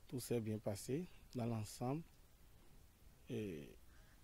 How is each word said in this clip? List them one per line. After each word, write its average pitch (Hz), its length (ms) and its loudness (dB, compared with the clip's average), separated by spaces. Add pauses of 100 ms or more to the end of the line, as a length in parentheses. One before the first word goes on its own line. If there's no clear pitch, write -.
tout 127 140 0
s'est 120 180 6
bien 107 180 4
passé 127 480 2 (300)
dans 117 100 4
l'ensemble. 117 560 4 (1300)
Et 95 380 0 (560)